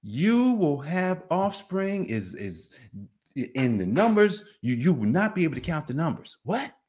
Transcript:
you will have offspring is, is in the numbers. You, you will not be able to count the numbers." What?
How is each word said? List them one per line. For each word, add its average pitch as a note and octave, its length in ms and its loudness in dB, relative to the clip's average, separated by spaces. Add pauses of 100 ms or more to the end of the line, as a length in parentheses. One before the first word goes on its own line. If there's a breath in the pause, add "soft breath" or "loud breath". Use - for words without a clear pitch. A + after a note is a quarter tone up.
you A3+ 500 2
will D#3+ 280 2
have F#3 500 -2
offspring G3 720 -2
is, G#2 300 -6
is F#2 400 -12 (800 loud breath)
in B2 240 2
the F2+ 80 0
numbers. G3+ 580 4 (160 loud breath)
You, B2 140 -2
you C#3 180 4
will G#2+ 160 2
not G3+ 260 2
be F3+ 100 2
able D3 100 0
to B2 80 -6
count D#3 240 -4
the B2+ 80 -8
numbers." D3+ 480 -4
What? B3 280 -4 (180)